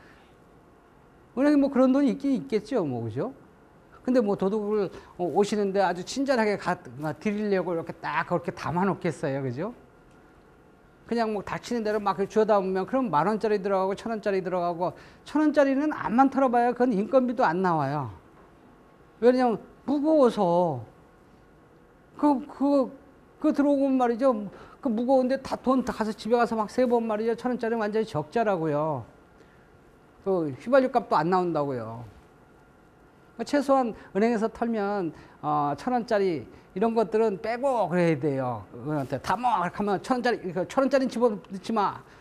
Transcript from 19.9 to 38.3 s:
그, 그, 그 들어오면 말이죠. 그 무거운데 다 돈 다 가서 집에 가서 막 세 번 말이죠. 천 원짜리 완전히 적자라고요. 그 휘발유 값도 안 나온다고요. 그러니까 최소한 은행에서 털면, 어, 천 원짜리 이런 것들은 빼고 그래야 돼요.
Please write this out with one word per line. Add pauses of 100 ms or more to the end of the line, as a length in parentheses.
그,
그, (480)
그
들어오면
말이죠. (320)
그
무거운데
다
돈
다
가서
집에
가서
막
세
번
말이죠.
천
원짜리
완전히
적자라고요. (1160)
그
휘발유
값도
안
나온다고요. (1300)
그러니까
최소한 (220)
은행에서
털면, (280)
어,
천
원짜리 (260)
이런
것들은
빼고
그래야
돼요. (200)